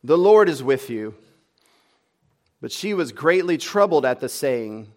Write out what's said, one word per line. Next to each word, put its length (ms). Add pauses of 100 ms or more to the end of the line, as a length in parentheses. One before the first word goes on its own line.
The 160
Lord 320
is 120
with 280
you.' 240 (1500)
But 100
she 220
was 180
greatly 460
troubled 480
at 160
the 80
saying 680